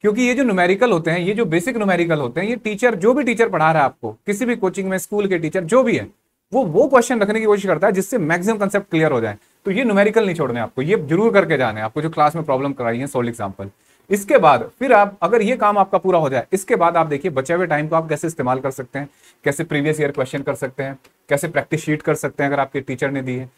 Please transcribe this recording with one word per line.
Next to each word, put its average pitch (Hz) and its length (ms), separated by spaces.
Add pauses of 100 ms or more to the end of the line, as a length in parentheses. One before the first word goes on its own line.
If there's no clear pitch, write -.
क्योंकि 208 180
ये 247 120
जो 262 80
numerical 202 500
होते 165 180
हैं, 170 80
ये 180 160
जो 233 100
basic 180 320
numerical 170 440
होते 131 200
हैं, 196 80
ये 240 80
teacher, 220 380
जो 208 200
भी 285 100
teacher 226 240
पढ़ा 160 240
रहा 160 100
है 131 60
आपको, 113 240 (140)
किसी 202 180
भी 240 120
coaching 190 320
में, 190 100
school 208 300
के 185 100
teacher, 160 260
जो 226 180
भी 226 140
है, 101 120 (440)
वो, 254 100
वो 196 240
question 247 340
रखने 214 200
की 220 60
कोशिश 202 200
करता 170 200
है 220 60
जिससे 196 280
maximum 180 380
concept 196 320
clear 160 220
हो 123 80
जाए। 107 160 (300)
तो 202 40
ये 220 140
numerical 208 420
नहीं 180 80
छोड़ने 127 260
आपको, 113 220
ये 175 160
जरूर 175 340
करके 165 240
जाने 110 240
हैं 110 40
आपको, 147 180
जो 160 80
class 151 260
में - 80
problem 139 280
कराई 117 260
है, 135 80
solve 123 220
example। 101 420 (400)
इसके 208 280
बाद 143 300 (100)
फिर 254 140
आप, 202 300
अगर 220 200
ये 233 140
काम 208 220
आपका 190 200
पूरा 180 200
हो 156 100
जाए, 131 240
इसके 190 240
बाद 170 200
आप 160 100
देखिए 147 240
बचे 131 240
हुए 180 120
time 151 220
को 160 80
आप 160 120
कैसे 151 180
इस्तेमाल 131 340
कर 135 100
सकते 131 280
हैं, 139 100 (360)
कैसे 143 200
previous 151 360
year 143 100
question 143 320
कर 139 140
सकते 131 260
हैं, 135 160 (300)
कैसे 147 200
practice 156 360
sheet 151 180
कर 156 140
सकते 147 260
हैं 139 80
अगर 139 100
आपके 135 200
teacher 131 300
ने 139 120
दी 127 120
है, 127 240